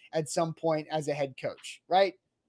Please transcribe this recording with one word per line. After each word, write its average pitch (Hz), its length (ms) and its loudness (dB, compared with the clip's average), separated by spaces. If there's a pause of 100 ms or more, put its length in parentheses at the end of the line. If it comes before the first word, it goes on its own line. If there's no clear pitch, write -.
(140)
at 156 160 -2
some 165 240 0
point 156 360 -2
as 156 200 -2
a 147 40 0
head 139 280 -2
coach, - 480 -8
right? 185 240 6 (360)